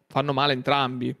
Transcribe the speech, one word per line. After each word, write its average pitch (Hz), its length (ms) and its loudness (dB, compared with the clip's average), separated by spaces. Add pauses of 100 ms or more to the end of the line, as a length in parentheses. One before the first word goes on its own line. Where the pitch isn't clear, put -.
fanno 143 260 0
male 139 200 2
entrambi. 127 680 -2